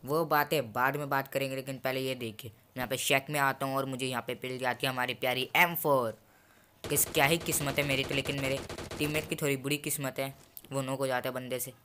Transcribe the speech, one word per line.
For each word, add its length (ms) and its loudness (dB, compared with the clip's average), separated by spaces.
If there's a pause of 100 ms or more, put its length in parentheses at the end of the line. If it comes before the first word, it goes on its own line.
वो 200 2
बातें 480 2
बाद 240 2
में 120 -4
बात 200 0
करेंगे, 280 -2
लेकिन 220 -6
पहले 220 -2
ये 140 -2
देखिए, 360 -8
मैं 260 -20
यहाँ 120 -4
पे 80 -2
shack 340 4
में 100 0
आता 260 2
हूँ 100 0
और 80 2
मुझे 220 -4
यहाँ 200 -2
पे 80 -4
मिल 240 -6
जाती 280 0
है 60 2
हमारी 220 0
प्यारी 420 0
एम 180 6
फ़ोर। 440 2 (720)
किस, 160 4
क्या 200 4
ही 140 6
किस्मत 400 0
है 60 2
मेरी 200 2
तो, 100 -4
लेकिन 260 -2
मेरे 180 0 (400)
teammate 300 -2
की 80 -2
थोड़ी 200 2
बुरी 200 0
किस्मत 420 -4
है, 160 -4 (380)
वो 100 -2
नॉक 160 -4
हो 80 0
जाता 220 0
है 60 -4
बंदे 260 -4
से। 120 -6 (120)